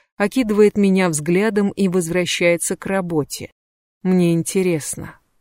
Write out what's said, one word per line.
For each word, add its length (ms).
окидывает 600
меня 320
взглядом 600
и 200
возвращается 840
к 120
работе. 640
Мне 300
интересно, 840